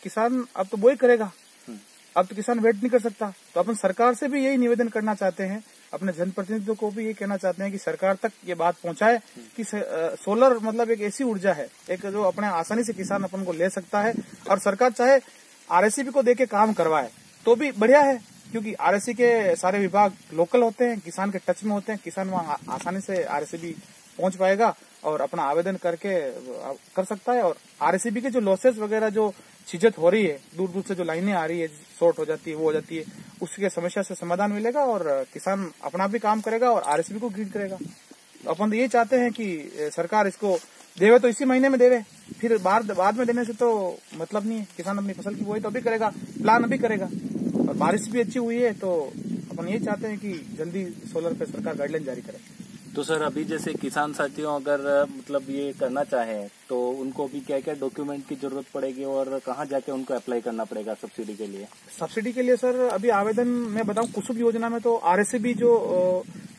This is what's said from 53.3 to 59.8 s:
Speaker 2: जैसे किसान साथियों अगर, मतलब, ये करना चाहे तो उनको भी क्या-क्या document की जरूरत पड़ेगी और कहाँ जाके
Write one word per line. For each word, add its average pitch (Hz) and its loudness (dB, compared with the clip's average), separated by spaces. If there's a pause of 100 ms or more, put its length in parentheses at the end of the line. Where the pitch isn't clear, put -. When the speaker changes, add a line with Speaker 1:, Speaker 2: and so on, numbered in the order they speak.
Speaker 2:
जैसे 156 -4
किसान 147 -4
साथियों 147 -4
अगर, 143 0
मतलब, 139 -6
ये 139 -4
करना 135 -2
चाहे 113 -4 (220)
तो 123 -2
उनको 135 -6
भी 139 -10
क्या-क्या 139 -4
document 143 -8
की 143 -8
जरूरत 135 -8
पड़ेगी 135 -6
और 135 -2
कहाँ 135 -8
जाके 139 -4